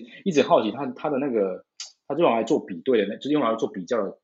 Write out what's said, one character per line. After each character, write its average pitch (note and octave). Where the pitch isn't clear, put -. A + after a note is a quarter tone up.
一 G3
直 D3
好 D#3
奇 A2
他， C#3
他 B2+
的 C#3+
那 C#3+
个， G2
他 C#3
用 D#3
来 A2+
做 B2+
比 F2+
对 B2
的 G2
那， A2
就 -
是 C3+
用 D3
来 A2+
做 A2
比 F#2
较 A2+
的， -